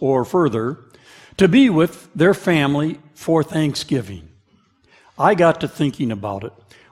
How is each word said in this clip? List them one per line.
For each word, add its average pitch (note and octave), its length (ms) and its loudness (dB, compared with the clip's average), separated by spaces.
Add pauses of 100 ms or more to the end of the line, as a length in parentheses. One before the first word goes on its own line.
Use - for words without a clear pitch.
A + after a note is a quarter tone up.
or C3 240 0
further B2+ 540 -2 (580)
to F#3+ 120 4
be B3+ 200 6
with E3+ 460 0
their F3+ 200 4
family D#3 640 -2 (140)
for D#3+ 320 -2
Thanksgiving. B2 840 -4 (920)
I F3 160 4
got E3+ 260 2
to D3+ 80 -6
thinking C3+ 420 -4
about G2+ 340 -8
it. - 80 -14 (400)